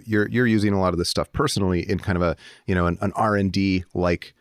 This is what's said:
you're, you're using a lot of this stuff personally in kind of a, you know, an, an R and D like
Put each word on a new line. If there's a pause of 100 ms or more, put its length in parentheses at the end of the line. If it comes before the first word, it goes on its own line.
you're,
you're
using
a
lot
of
this
stuff
personally
in
kind
of
a, (320)
you
know,
an,
an
R
and
D (120)
like